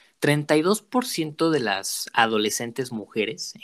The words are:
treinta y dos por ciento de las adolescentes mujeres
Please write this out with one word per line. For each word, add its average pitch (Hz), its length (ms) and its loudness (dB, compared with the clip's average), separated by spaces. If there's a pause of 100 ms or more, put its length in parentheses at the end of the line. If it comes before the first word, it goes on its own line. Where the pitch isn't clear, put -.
(200)
treinta 151 360 2
y 156 60 4
dos 196 200 2
por 254 240 -2
ciento 160 440 -2
de 151 80 4
las 98 540 -4
adolescentes 113 800 0
mujeres 107 720 -6